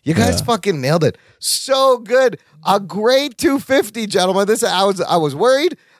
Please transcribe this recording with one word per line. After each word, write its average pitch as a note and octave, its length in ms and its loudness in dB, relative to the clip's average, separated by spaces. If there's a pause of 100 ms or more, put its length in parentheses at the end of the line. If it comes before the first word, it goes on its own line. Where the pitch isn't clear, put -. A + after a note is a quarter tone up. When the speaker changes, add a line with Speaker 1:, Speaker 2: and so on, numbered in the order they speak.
Speaker 1:
You D#3+ 120 -2
guys - 240 2
Speaker 2:
Yeah. - 60 -6
Speaker 1:
fucking F#3+ 360 -2
nailed D#3 220 0
it. - 140 0 (200)
So C4 640 0
good. A#3 400 0 (260)
A F#3+ 140 2
great A3+ 580 -2
two C#4 220 0
fifty, A#3+ 480 -2
gentlemen. F#3+ 400 0
This, A3+ 160 0
I F#3 200 0
was, G3 160 0
I F3 180 0
was D3+ 180 0
worried. C4+ 420 2 (220)